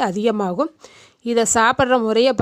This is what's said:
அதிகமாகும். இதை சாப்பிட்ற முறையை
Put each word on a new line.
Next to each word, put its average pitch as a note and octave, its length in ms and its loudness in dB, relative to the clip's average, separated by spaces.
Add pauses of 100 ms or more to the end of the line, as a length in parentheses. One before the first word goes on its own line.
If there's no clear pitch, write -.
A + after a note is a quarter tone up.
அதிகமாகும். G#3 600 -4 (600)
இதை A#3 140 0 (120)
சாப்பிட்ற B3 480 2
முறையை A#3 380 2